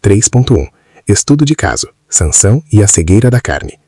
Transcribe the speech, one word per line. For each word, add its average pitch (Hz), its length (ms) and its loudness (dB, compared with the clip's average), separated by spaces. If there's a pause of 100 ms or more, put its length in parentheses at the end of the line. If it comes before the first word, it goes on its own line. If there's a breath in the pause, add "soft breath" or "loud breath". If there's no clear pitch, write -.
Três 101 260 2
ponto 127 260 2
um. 76 120 -2 (420 soft breath)
Estudo 143 380 0
de 151 80 -2
caso, - 340 -6 (220)
Sansão 98 600 0
e 104 120 4
a 101 40 2
cegueira 101 440 2
da 123 100 0
carne. - 480 -10